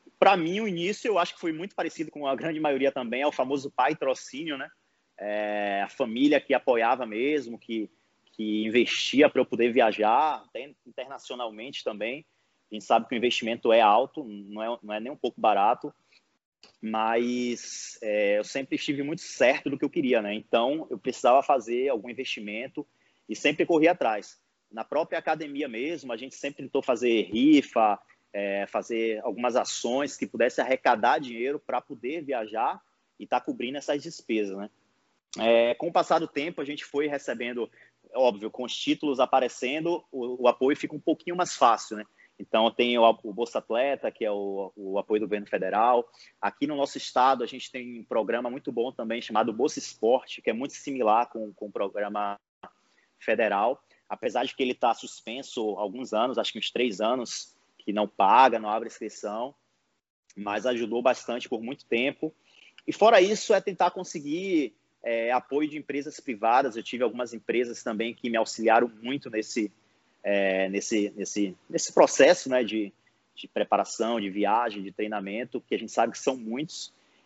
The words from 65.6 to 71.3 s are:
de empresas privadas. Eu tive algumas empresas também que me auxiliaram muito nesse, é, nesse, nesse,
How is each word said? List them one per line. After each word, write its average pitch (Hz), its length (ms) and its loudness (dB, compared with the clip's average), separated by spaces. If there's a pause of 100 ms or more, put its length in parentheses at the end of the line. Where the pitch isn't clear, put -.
de 151 80 -12
empresas 143 440 -8
privadas. 117 560 2
Eu 110 60 -8
tive 120 200 -4
algumas 120 300 -4
empresas 117 500 -2
também 113 300 -4
que 120 160 -6
me 113 80 0
auxiliaram 113 500 4 (140)
muito 131 280 -8
nesse, 110 420 -4 (500)
é, 98 480 2
nesse, 101 460 -2
nesse, 98 420 -4 (120)